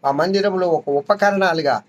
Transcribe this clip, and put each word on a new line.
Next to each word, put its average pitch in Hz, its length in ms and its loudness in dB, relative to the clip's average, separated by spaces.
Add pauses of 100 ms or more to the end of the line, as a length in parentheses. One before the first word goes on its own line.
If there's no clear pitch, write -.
ఆ 139 60 2
మందిరంలో 185 580 0
ఒక 151 200 -2
ఉపకరణాలుగా 165 1000 0